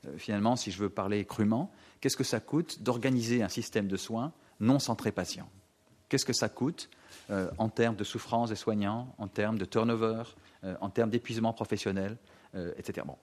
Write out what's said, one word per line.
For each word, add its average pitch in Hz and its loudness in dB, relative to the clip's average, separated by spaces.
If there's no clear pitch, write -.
euh, 73 -10
finalement, 107 2
si 107 -4
je 87 -8
veux 101 0
parler 101 0
crûment, 113 2
qu'est-ce - 0
que 135 0
ça 113 0
coûte - -2
d'organiser 120 2
un 95 0
système 107 -2
de 95 -2
soins 117 -4
non 127 6
centré 113 0
patient ? 90 -4
Qu'est-ce - 2
que 131 0
ça 117 2
coûte, - -4
euh, 98 0
en 110 2
termes 117 2
de 101 -4
souffrance 117 0
des 107 -2
soignants, 107 -2
en 104 -6
termes 107 0
de 95 0
turnover, 113 2
euh, 92 -4
en 101 -4
termes 113 4
d'épuisement 113 0
professionnel, 101 -2
euh, 87 -6
et - -12
cetera. - -6
Bon. 69 -10